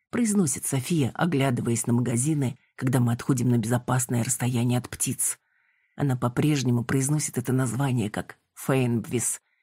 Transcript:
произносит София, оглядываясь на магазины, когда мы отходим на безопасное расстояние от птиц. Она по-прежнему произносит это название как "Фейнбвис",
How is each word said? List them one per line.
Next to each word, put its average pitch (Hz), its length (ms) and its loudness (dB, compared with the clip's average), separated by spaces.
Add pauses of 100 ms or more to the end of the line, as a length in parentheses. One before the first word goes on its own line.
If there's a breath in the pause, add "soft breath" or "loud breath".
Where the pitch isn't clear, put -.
произносит 208 560 0
София, 139 480 0
оглядываясь 131 760 0
на 120 60 2
магазины, 123 640 0 (180 soft breath)
когда 131 240 0
мы 120 140 2
отходим 123 360 0
на 123 80 4
безопасное 123 640 0
расстояние 123 560 0
от 123 100 -8
птиц. - 500 -4 (560)
Она 139 200 0
по-прежнему 123 680 0
произносит 135 540 -2
это 127 160 -2
название 127 560 0
как - 280 -10 (180)
"Фейнбвис", 123 880 0 (220)